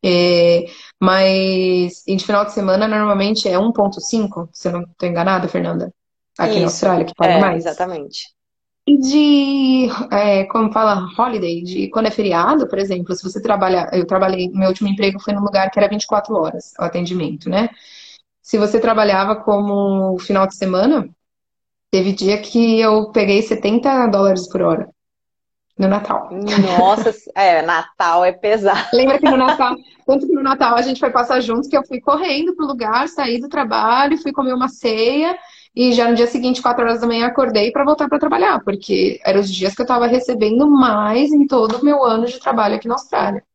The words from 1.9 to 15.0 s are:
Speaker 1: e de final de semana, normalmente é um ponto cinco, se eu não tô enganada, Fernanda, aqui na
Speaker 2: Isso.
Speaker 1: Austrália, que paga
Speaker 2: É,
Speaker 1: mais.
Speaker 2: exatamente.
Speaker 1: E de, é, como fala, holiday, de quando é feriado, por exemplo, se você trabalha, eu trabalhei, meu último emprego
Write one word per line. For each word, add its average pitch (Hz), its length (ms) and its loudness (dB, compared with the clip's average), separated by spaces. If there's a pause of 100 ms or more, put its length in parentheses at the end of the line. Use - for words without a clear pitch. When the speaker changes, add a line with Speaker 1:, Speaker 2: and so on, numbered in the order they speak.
Speaker 1:
e 196 80 -2
de 185 80 -2
final 208 220 0
de 208 80 -12
semana, 196 340 0
normalmente 208 640 0
é 180 80 0
um 220 140 2
ponto 202 280 0
cinco, 202 540 -4
se - 140 -8
eu 175 60 -4
não 175 120 -6 (120)
tô 180 100 -6
enganada, 175 400 -2
Fernanda, 175 440 -4 (460)
aqui 175 160 -2
na 208 40 0
Speaker 2:
Isso. 175 80 2
Speaker 1:
Austrália, 170 400 -2
que - 100 -14
paga 175 180 2
Speaker 2:
É, 165 80 4
Speaker 1:
mais. 170 240 0
Speaker 2:
exatamente. 165 640 -8 (580)
Speaker 1:
E 285 120 6
de, 277 920 2 (220)
é, 202 340 2
como 214 260 0
fala, 202 460 0
holiday, 180 460 -2
de 190 260 -6
quando 220 160 -2
é 214 60 0
feriado, 208 580 0
por 185 80 -4
exemplo, 190 380 -4
se - 80 -12
você 190 180 -8
trabalha, 190 500 0
eu 180 140 0
trabalhei, 190 440 -2
meu 190 200 0
último 190 180 -2
emprego 196 320 -2